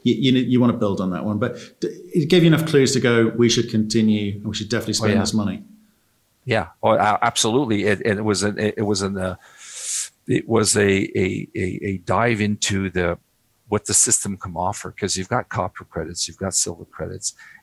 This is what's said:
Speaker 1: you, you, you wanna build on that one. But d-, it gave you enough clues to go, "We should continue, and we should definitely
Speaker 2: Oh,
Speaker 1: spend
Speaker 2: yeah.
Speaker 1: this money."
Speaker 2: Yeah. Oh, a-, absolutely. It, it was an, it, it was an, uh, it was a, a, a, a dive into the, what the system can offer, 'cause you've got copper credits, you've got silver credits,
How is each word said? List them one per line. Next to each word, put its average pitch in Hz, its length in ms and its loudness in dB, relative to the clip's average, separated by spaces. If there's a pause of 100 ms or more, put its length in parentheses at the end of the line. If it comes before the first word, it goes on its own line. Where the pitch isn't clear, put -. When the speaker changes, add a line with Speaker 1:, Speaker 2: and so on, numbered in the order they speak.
Speaker 1:
you, - 120 2
you, 131 260 2
you 123 200 2
wanna 120 120 4
build 98 280 -2
on 92 100 -2
that 85 140 -6
one. 107 140 -2
But - 420 -6
d-, - 80 -2 (260)
it 151 140 2
gave 185 140 6
you 170 60 6
enough 160 180 4
clues 135 280 4
to 127 60 2
go, 117 360 4
"We 117 120 4
should 113 220 0
continue, 107 640 2
and 104 100 -12
we 107 100 -6
should - 140 -8
definitely 110 260 -2
Speaker 2:
Oh, 110 100 -2
Speaker 1:
spend 104 100 4
Speaker 2:
yeah. 95 60 4
Speaker 1:
this - 140 -2
money." 104 280 -2 (840)
Speaker 2:
Yeah. 110 240 0 (140)
Oh, 110 100 4
a-, 104 300 4
absolutely. 113 640 2
It, 101 200 0
it 107 200 0
was 101 180 2
an, 101 160 -2
it, 107 200 0
it 113 40 -2
was 101 200 0
an, 98 160 -4
uh, 92 180 -4 (920)
it - 220 -2
was 110 280 2
a, 107 40 2 (360)
a, 101 380 -2
a, 98 120 -4 (160)
a 98 160 -4
dive 107 420 0
into 104 500 -2
the, 87 280 -2 (500)
what 101 180 -2
the 101 80 -4
system - 420 0
can 90 200 -12
offer, 90 340 -4
'cause - 260 -4
you've 92 120 -6
got 117 200 -2
copper - 360 -6
credits, 85 420 -8
you've 82 120 -16
got 95 160 -4
silver 90 300 -4
credits, 90 500 -10 (280)